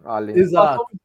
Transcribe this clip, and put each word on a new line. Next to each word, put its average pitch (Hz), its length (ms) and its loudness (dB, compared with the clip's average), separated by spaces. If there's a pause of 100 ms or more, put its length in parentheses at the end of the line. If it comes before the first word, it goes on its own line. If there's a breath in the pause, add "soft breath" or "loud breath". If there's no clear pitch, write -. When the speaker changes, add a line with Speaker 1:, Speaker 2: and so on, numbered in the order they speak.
Speaker 1:
Alien. 107 320 -4
Speaker 2:
Exato. 170 300 4
Speaker 3:
Nós 139 80 0
somos, 240 160 -6 (140)